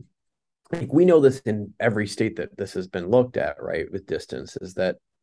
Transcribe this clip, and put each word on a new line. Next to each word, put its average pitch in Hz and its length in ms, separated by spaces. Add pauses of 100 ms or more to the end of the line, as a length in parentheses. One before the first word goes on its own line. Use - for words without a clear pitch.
(720)
like, - 220
we 160 120
know 170 160
this 135 200
in 107 400
every 107 260
state 110 300
that - 200
this 98 180
has 92 120
been 90 240
looked 123 260
at, 73 260
right, 82 280
with 95 160
distance, - 500
is 95 180
that 92 220 (260)